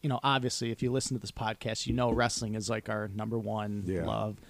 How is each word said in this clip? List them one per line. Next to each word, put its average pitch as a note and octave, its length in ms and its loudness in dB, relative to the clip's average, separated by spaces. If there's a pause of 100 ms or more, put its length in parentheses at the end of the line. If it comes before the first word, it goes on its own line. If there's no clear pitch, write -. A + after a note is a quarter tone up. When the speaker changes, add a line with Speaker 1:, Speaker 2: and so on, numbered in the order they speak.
Speaker 1:
you D3+ 80 0
know, B2+ 140 2
obviously, B2 480 2
if A2+ 100 -4
you B2 100 2
listen C3 240 0
to G#2+ 60 -4
this G2+ 100 -10
podcast, A2 540 -4
you A#2+ 80 2
know A#2+ 180 4
wrestling A#2 440 2
is, G#2 140 -4
like, A2 200 -2
our G#2+ 240 0
number A2 240 -2
one G#2 480 -2
Speaker 2:
Yeah. F2 200 0
Speaker 1:
love. G#2+ 320 -2 (120)